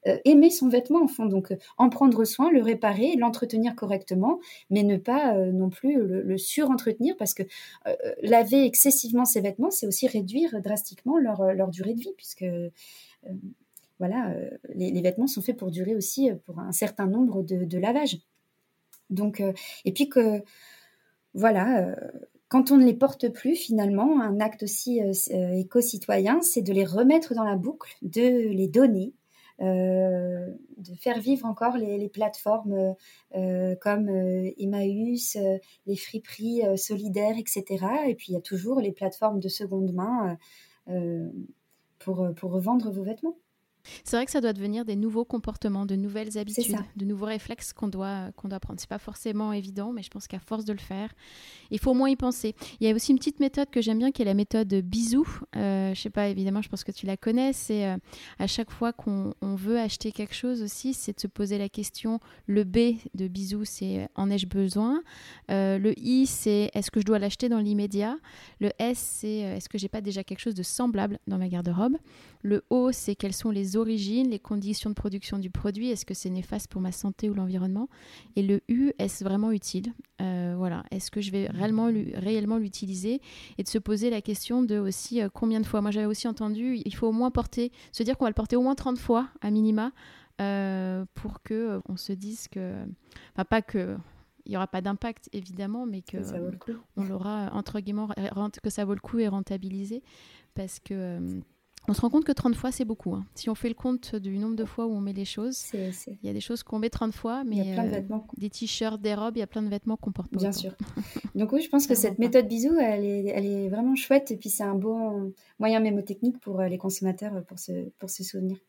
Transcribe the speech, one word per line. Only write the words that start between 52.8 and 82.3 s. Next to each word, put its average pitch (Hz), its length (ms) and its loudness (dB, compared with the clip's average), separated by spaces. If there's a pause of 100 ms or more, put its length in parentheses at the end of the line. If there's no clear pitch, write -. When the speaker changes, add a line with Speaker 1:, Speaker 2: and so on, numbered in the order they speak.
Speaker 2:
Il 220 60 2
y 220 40 6
a 220 40 4
aussi 226 180 2
une 262 60 6
petite - 220 -2
méthode 277 300 0
que 247 100 0
j'aime 220 180 2
bien, 254 120 4
qui 262 120 -2
est - 20 2
la 196 100 2
méthode 208 400 2
bisou. 226 520 2 (300)
Euh, 190 380 0
je - 60 -8
sais 208 100 -8
pas, 202 180 0
évidemment, 196 340 -2
je - 60 -8
pense - 160 -8
que - 80 -8
tu - 140 -10
la 190 100 -4
connais. 254 360 2
C'est, 214 340 -2
euh, 185 100 -2 (420)
à 196 80 -2
chaque 226 240 -4
fois 233 220 -2
qu'on, 196 500 -4
on 196 120 -2
veut 202 240 0
acheter 220 340 -4
quelque 208 220 -8
chose 247 280 -4
aussi, 247 320 -6
c'est - 220 -8
de - 40 -16
se - 60 -6
poser 202 320 -4
la 202 100 -4
question. 220 520 -6 (260)
Le 202 180 2
B 233 320 4 (180)
de 185 140 -4
bisou, 196 360 -6
c'est, 190 400 -6
euh, - 100 -10
en 196 160 0
ai-je 196 160 0
besoin ? 202 560 0 (480)
Euh, 196 280 2
le 208 200 2
I, 262 280 4
c'est 208 480 2
est-ce 202 160 -2
que 220 100 2
je 196 40 0
dois 214 140 4
l'acheter 202 300 -2
dans 233 120 2
l'immédiat ? 208 560 0 (440)
Le 208 180 0
S, 240 200 -2
c'est, 214 460 -6
euh, 190 120 -6
est-ce 190 120 -10
que 214 100 -6
j'ai 190 100 -4
pas 220 120 -6
déjà 196 240 -6
quelque 185 160 -10
chose 220 140 -4
de 185 80 -6
semblable 208 640 -2
dans 190 120 -2
ma 185 100 -2
garde-robe ? 175 480 0 (460)
Le 202 280 0
O, 254 220 4
c'est 202 220 -4
quelles 196 180 -4
sont 220 180 -4
les 196 260 -2
origines, 226 540 0
les 214 80 -4
conditions 208 520 -4
de 208 40 -4
production 202 440 -6
du 185 120 -6
produit ? 208 400 -4
Est-ce 214 160 -6
que 190 80 -8
c'est 185 160 -6
néfaste 185 380 -6
pour 190 120 -8
ma 185 120 -2
santé 202 360 -4
ou 202 60 -2
l'environnement ? 185 540 -2 (480)
Et 202 60 0
le 196 260 2
U, 262 300 2
est-ce 202 260 -4
vraiment 208 260 0
utile ? 208 420 -4 (280)
Euh, 180 360 -2
voilà. 180 340 -4
Est-ce 190 200 -8
que 214 100 -6
je 202 100 -6
vais 196 160 -2
réellement 220 420 0
l'u-, 220 260 0
réellement 214 420 0